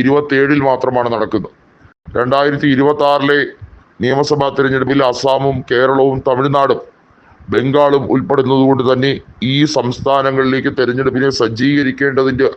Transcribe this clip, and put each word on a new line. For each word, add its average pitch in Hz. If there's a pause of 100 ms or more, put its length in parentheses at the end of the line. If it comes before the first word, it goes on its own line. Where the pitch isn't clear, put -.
ഇരുപത്തേഴിൽ 139
മാത്രമാണ് 123
നടക്കുന്നത്. 107 (680)
രണ്ടായിരത്തി 139
ഇരുപത്താറിലെ 143 (640)
നിയമസഭാ 143 (100)
തെരഞ്ഞെടുപ്പിൽ 135
അസാമും 135 (140)
കേരളവും 131 (100)
തമിഴ്നാടും 135 (720)
ബംഗാളും 139 (100)
ഉൾപ്പെടുന്നത് 135
കൊണ്ട് 131
തന്നെ 131 (400)
ഈ - (200)
സംസ്ഥാനങ്ങളിലേക്ക് 135
തെരഞ്ഞെടുപ്പിനെ 127 (100)
സജ്ജീകരിക്കേണ്ടതിന്റെ 131 (100)